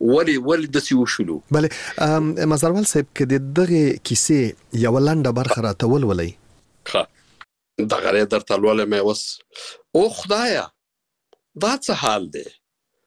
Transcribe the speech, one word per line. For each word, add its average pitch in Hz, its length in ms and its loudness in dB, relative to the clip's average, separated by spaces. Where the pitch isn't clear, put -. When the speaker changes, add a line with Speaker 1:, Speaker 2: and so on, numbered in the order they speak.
Speaker 1:
ولې، 147 380 2
ولې 156 280 0
داسې 139 260 -2
وشولو. 104 580 0
Speaker 2:
بله، 151 180 2
ام، 156 360 0
مزروال 165 360 2
صاحب، 147 300 0
که 139 100 0
د 127 100 0
دغې 160 440 2
کیسې 123 460 2
یوه 120 280 2
لنډه 147 300 2
برخه 120 320 0
راته 110 240 -2
ولولئ. 101 440 0
Speaker 1:
ښه. - 200 -2
دغه 98 320 -2
دی 104 120 4
درته 104 320 -2
لولم 107 380 2
یې 101 40 2
اوس. 104 400 -2
او 190 140 4
خدایه، 202 640 -4
دا 208 200 0
څه - 140 -6
حال 107 400 -2
دی؟ 73 140 -12